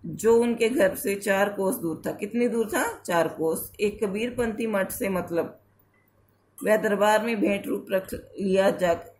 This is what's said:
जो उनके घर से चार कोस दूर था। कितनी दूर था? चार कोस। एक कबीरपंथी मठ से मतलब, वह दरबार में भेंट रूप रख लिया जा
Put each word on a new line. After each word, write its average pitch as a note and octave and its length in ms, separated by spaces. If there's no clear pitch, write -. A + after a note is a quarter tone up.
जो A3 360
उनके A#3 280
घर B3 260
से G3+ 200
चार G3+ 340
कोस F#3+ 260
दूर D#3+ 300
था। D#3 60
कितनी A#3 360
दूर A3 220
था? G#4 300
चार E3+ 280
कोस। D#3+ 520
एक G#3 240
कबीरपंथी A3+ 640
मठ G3 240
से G3+ 180
मतलब, E3+ 500
वह G#3+ 140
दरबार G#3+ 480
में A3+ 160
भेंट G3+ 260
रूप G3 240
रख F#3+ 220
लिया F#3+ 560
जा E3+ 300